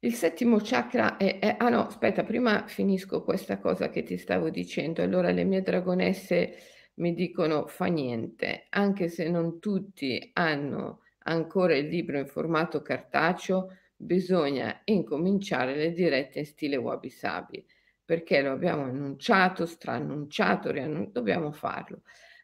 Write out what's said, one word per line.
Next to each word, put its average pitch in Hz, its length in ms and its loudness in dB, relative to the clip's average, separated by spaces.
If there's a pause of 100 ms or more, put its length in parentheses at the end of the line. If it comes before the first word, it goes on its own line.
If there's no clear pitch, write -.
Il 233 80 2
settimo 233 480 2
chakra 233 560 0
è, - 220 2
è... 208 180 2
Ah 240 120 4
no, 233 180 2
aspetta, - 360 0
prima 233 440 2
finisco 190 560 0
questa - 340 -2
cosa - 320 0
che - 140 -4
ti - 140 -6
stavo - 340 -2
dicendo. - 500 -4
Allora, 180 300 2
le 180 120 2
mie 190 200 2
dragonesse 180 920 0 (380)
mi 170 200 -2
dicono: 160 500 0
"Fa - 220 -4
niente, 131 800 -2
anche 196 380 0
se 170 220 -2
non 170 300 0
tutti 190 760 -4
hanno 147 680 -2 (220)
ancora 165 520 2
il 147 120 2
libro 160 320 -2
in 139 80 -4
formato 160 560 0
cartaceo, 180 920 0 (180)
bisogna 160 880 0
incominciare 170 920 0
le 156 160 0
dirette 143 480 0
in 147 60 -4
stile 143 320 -4
wabi 120 320 -4
sabi, - 560 -8 (400)
perché 165 380 2
lo 139 80 0
abbiamo 165 320 0
annunciato, 143 840 2
straannunciato, 147 1080 -2
riannun-, 156 400 -4
dobbiamo 180 400 0
farlo." - 520 -8 (400)